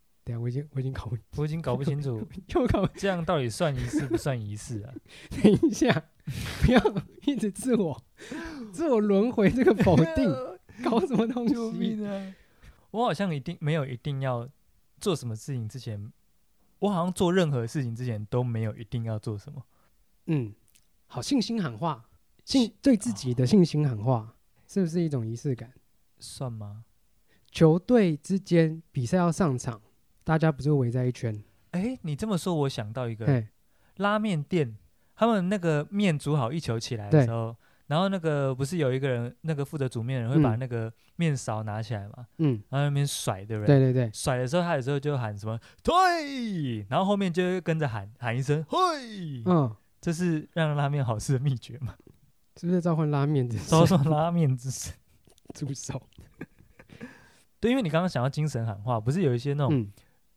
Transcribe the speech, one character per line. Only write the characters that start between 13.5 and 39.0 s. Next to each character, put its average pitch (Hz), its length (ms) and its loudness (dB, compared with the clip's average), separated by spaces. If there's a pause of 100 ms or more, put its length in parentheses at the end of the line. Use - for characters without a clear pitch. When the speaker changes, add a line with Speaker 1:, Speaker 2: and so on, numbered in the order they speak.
Speaker 2:
没 151 140 0
有 151 100 0
一 127 140 -8
定 139 240 -6
要 123 260 -4 (500)
做 190 160 0
什 127 140 -6
么 110 80 -6
事 139 160 -10
情 117 160 -6
之 135 100 -12
前 107 320 -10 (760)
我 208 60 2
好 175 120 -2
像 180 100 -2
做 175 200 2
任 180 180 4
何 120 160 -2
事 143 160 -4
情 120 120 -6
之 120 100 -8
前 110 220 -6
都 123 180 -2
没 113 180 -2
有 110 140 -4
一 110 80 -14
定 117 200 -6
要 110 140 -4
做 104 200 -6
什 143 140 -16
么。 139 100 -16 (640)
Speaker 1:
嗯， 131 280 -2 (520)
好， - 160 -10
信 277 180 0
心 226 220 -2
喊 123 140 -6
话， 135 280 -4 (400)
信-， 269 220 2
Speaker 2:
信-， - 160 -8
Speaker 1:
对 269 140 6
自 233 160 -2
己 131 200 -4
的 127 140 2
信 180 180 8
心 151 240 2
喊 120 80 -2
话， 113 220 2
Speaker 2:
哦。 110 120 -10 (360)
Speaker 1:
是 - 140 -2
不 180 60 2
是 170 140 -2
一 165 80 2
种 127 180 -2
仪 113 80 -6
式 127 200 -2
感？ 113 180 -12 (460)
Speaker 2:
算 - 340 -10
吗？ 104 320 -12 (680)
Speaker 1:
球 160 280 6
队 190 380 4
之 190 220 -2
间 165 520 2
比 123 160 -2
赛 180 100 0
要 175 160 4
上 156 240 2
场， 117 240 -6 (440)
大 160 140 2
家 156 140 4
不 127 100 -6
是 147 100 2
围 131 180 4
在 127 160 0
一 127 60 0
圈？ 107 300 -6 (280)
Speaker 2:
哎， 233 320 -4
你 151 120 -4
这 202 120 -4
么 214 100 0
说， 175 180 -2
我 143 140 0
想 110 240 -6
到 123 160 -4
一 113 60 -6
个， 107 120 -4
Speaker 1:
嘿。 123 220 2 (480)
Speaker 2:
拉 202 220 0
面 202 240 -2
店， 135 340 -2 (380)
他 220 120 2
们 196 220 2
那 208 80 0
个 160 340 0
面 196 280 2
煮 147 180 0
好 123 160 0
一 165 60 -4
球 117 200 -2
起 113 180 -6
来 104 120 -8
的 147 160 6
时 113 60 0
候， 113 220 -4
Speaker 1:
对。 117 40 -16 (300)
Speaker 2:
然 147 140 0
后 196 80 2
那 196 100 -2
个 143 360 0
不 131 100 -4
是 160 140 -4
有 139 120 2
一 131 80 0
个 135 80 -2